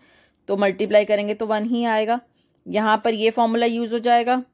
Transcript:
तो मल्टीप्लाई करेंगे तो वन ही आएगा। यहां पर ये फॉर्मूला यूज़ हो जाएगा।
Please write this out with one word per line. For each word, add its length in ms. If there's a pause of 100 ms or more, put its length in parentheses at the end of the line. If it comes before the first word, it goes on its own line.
(480)
तो 80
मल्टीप्लाई 480
करेंगे 300
तो 120
वन 180
ही 200
आएगा। 360 (460)
यहां 320
पर 160
ये 160
फॉर्मूला 360
यूज़ 260
हो 60
जाएगा। 440 (120)